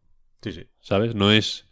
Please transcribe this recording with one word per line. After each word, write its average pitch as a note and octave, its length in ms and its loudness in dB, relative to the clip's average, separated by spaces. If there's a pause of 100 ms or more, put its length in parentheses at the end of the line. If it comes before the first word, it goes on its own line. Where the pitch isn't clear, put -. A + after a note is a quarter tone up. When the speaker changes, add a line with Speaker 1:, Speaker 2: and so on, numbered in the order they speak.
(420)
Speaker 1:
Sí, G2 100 -10
sí. E2 160 -18 (120)
Speaker 2:
¿Sabes? A2 360 -2
No G2+ 160 4
es - 400 0